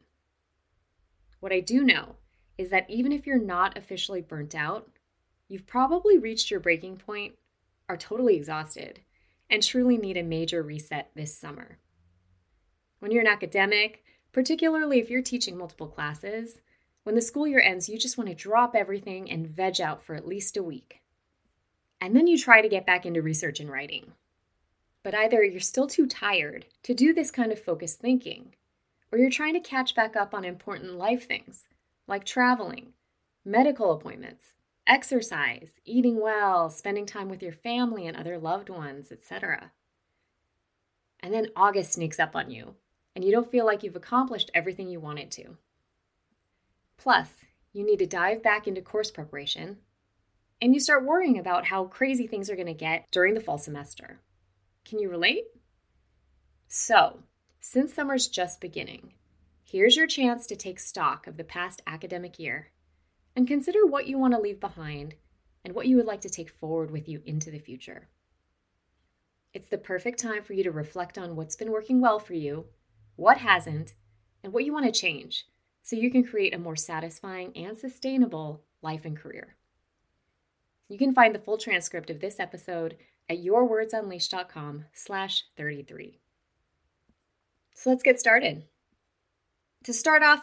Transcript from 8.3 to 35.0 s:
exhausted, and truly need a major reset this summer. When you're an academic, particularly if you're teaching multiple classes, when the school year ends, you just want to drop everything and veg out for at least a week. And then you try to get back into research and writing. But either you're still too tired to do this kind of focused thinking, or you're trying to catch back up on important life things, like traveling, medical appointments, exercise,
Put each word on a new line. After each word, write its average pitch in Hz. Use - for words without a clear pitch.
exhausted, 156
and 208
truly 247
need 190
a 170
major 165
reset 151
this 151
summer. -
When 208
you're 233
an 220
academic, 202
particularly 311
if 226
you're 254
teaching 208
multiple 165
classes, 196
when 214
the 233
school 285
year 277
ends, 185
you 214
just 254
want 220
to 170
drop 233
everything 196
and 160
veg 185
out 156
for 160
at 151
least 196
a 196
week. 147
And 190
then 320
you 339
try 233
to 214
get 190
back 180
into 170
research 156
and 147
writing. 139
But 190
either 220
you're 185
still 262
too 277
tired 185
to 247
do 269
this 339
kind 226
of 214
focused 170
thinking, -
or 226
you're 262
trying 302
to 359
catch 262
back 220
up 202
on 196
important 180
life 214
things, -
like 196
traveling, 247
medical 220
appointments, -
exercise, 220